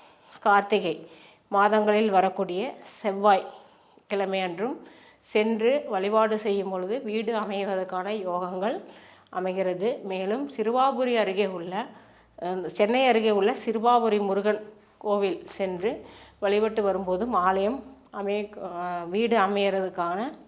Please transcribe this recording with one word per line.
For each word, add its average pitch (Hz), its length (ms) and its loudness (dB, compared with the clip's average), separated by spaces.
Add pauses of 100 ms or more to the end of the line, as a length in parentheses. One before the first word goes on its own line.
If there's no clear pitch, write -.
(400)
கார்த்திகை 196 680 2 (400)
மாதங்களில் 208 600 4
வரக்கூடிய 190 720 0
செவ்வாய் 196 640 2 (600)
கிழமை 190 340 -2
அன்றும் 185 460 -6 (320)
சென்று 226 680 0
வழிபாடு 214 480 2
செய்யும் 202 320 -2
பொழுது 185 320 -4
வீடு 220 380 -2
அமைவதற்கான 190 680 -4
யோகங்கள் 185 720 -4 (480)
அமைகிறது. 185 760 -2
மேலும் 202 460 -4
சிறுவாபுரி 247 640 0
அருகே 196 300 2
உள்ள, 185 400 -6 (560)
அஹ், 180 240 -4
சென்னை 240 420 2
அருகே 226 220 4
உள்ள 196 260 2 (100)
சிறுவாபுரி 226 560 4
முருகன் 202 520 0 (240)
கோவில் 202 520 -2
சென்று 190 560 -4 (340)
வழிபட்டு 214 440 2
வரும்போதும் 190 500 0
ஆலயம் 196 500 2 (280)
அமைய, 202 320 -4
அஹ், 175 640 -8
வீடு 220 280 2
அமையறதுக்கான 190 960 0 (160)